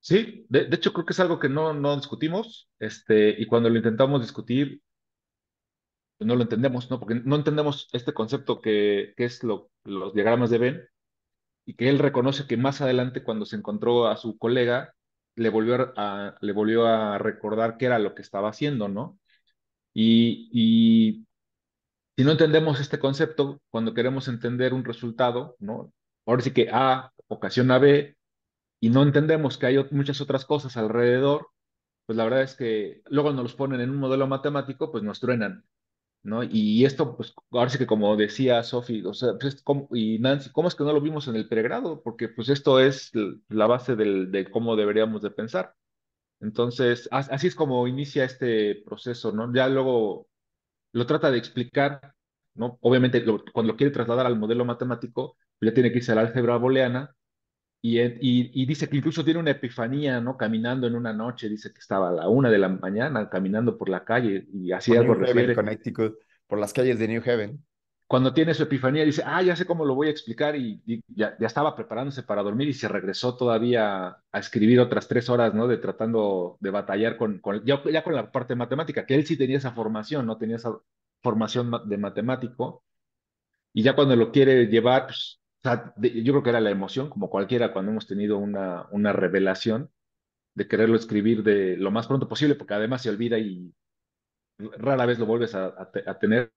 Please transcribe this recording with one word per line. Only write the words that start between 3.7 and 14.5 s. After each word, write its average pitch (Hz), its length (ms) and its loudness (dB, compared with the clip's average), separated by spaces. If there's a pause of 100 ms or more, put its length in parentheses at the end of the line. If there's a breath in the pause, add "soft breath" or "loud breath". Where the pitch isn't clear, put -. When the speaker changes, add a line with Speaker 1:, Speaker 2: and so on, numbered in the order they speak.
Speaker 1:
intentamos 123 440 2
discutir, 123 600 -4 (1400)
pues 107 100 -4
no 120 80 2
lo 123 80 2
entendemos, 123 460 -2
¿no? 127 100 -4
Porque 117 160 -6
no 143 200 -2
entendemos 147 580 -2
este 123 200 -4
concepto 113 480 -4
que, 104 560 0
que 120 80 -2
es 123 180 -8
lo, 104 280 -6 (120)
los 98 300 -8
diagramas 113 360 2
de 117 80 2
Venn, 127 240 0 (840)
y - 100 -18
que 120 140 0
él 139 100 4
reconoce 135 480 0
que 120 100 -2
más 135 240 0
adelante 127 420 -2
cuando 107 220 -6
se 107 120 -10
encontró 110 500 0
a 107 100 0
su 110 200 -10
colega, 120 580 -2 (400)